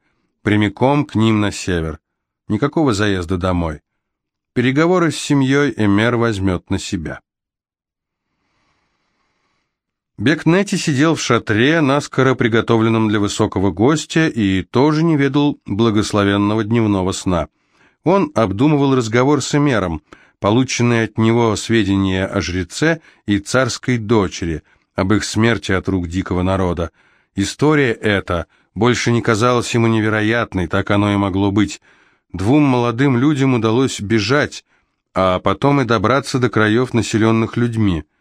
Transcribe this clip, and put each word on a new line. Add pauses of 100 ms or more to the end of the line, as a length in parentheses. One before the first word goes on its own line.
(420)
прямиком
к
ним
на
север. (480)
Никакого
заезда
домой. (720)
Переговоры
с
семьёй
Эмер
возьмёт
на
себя. (3000)
Бекнети
сидел
в
шатре,
наскоро
приготовленном
для
высокого
гостя,
и
тоже
не
ведал
благословенного
дневного
сна. (540)
Он
обдумывал
разговор
с
Эмером — (360)
полученные
от
него
сведения
о
жреце (240)
и
царской
дочери, (320)
об
их
смерти
от
рук
дикого
народа. (420)
История
эта (280)
больше
не
казалась
ему
невероятной,
так
оно
и
могло
быть. (520)
Двум
молодым
людям
удалось
бежать, (500)
а
потом
и
добраться
до
краёв,
населённых
людьми. (160)